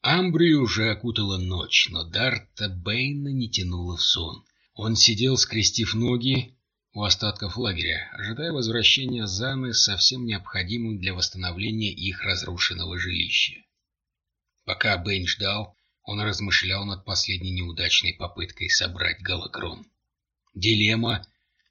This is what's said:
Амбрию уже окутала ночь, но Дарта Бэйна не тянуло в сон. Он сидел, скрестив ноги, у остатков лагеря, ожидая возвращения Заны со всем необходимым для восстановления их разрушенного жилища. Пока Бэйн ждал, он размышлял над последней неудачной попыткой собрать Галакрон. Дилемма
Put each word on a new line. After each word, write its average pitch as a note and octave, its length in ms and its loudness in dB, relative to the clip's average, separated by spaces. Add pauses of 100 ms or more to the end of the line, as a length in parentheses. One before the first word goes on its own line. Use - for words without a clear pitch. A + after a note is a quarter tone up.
Амбрию D#3+ 600 6
уже A2 260 2
окутала G#2 480 0
ночь, F#2 540 2
но D#2+ 120 -6
Дарта G#2 680 -2
Бэйна B2 580 -2
не B2+ 240 -2
тянуло F2 460 -2
в - 40 -2
сон. E2 420 -2 (300)
Он A2 220 0
сидел, A#2+ 420 4
скрестив G#2+ 560 2
ноги, B2 640 0 (360)
у G#2 100 -4
остатков G#2 520 0
лагеря, G2+ 580 -2
ожидая A2+ 380 -6
возвращения A#2+ 760 2
Заны B2 480 -2
со G2+ 200 4
всем B2 300 2
необходимым G#2+ 720 -4
для F#2 160 -4
восстановления F#2+ 800 -4
их F#2+ 300 -6
разрушенного F2 760 -2
жилища. F2 560 0 (1120)
Пока G2 340 0
Бэйн F2+ 300 -2
ждал, G2+ 500 -4 (240)
он G#2 200 -6
размышлял G2 600 0
над G2 220 -6
последней F#2 460 -2
неудачной F2 640 0
попыткой F2+ 560 -6
собрать F2 500 0
Галакрон. - 640 -6 (680)
Дилемма G#2+ 720 2 (440)